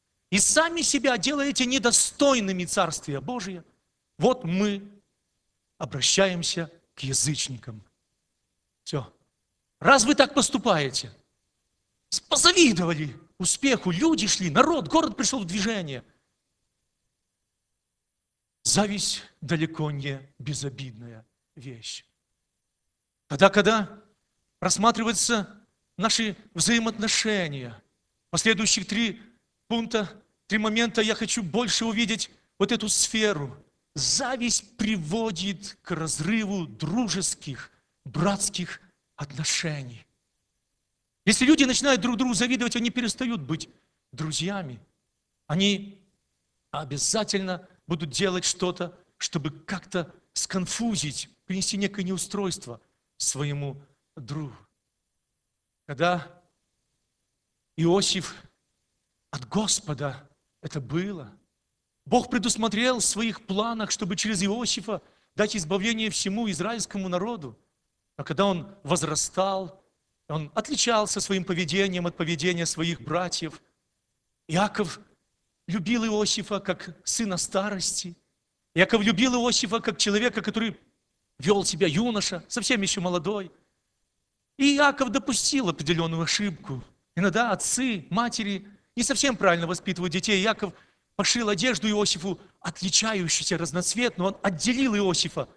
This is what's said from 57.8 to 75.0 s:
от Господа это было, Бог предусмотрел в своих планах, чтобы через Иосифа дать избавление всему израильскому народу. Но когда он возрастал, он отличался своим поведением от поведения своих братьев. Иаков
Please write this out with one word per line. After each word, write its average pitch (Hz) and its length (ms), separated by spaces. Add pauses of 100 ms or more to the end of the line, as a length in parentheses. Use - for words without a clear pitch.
от 127 180
Господа 147 800 (320)
это 156 180
было, 156 560 (680)
Бог 240 240
предусмотрел 226 680
в - 60
своих 226 400
планах, 214 460
чтобы 190 240
через 214 280
Иосифа 202 580 (340)
дать 208 220
избавление 202 520
всему 208 400
израильскому 196 600
народу. 180 500 (600)
Но 139 60
когда 185 220
он 170 360
возрастал, 175 1000 (460)
он 147 260
отличался 214 680
своим 190 240
поведением 180 600
от 170 120
поведения 170 480
своих 165 340
братьев. 165 640 (880)
Иаков 190 500 (720)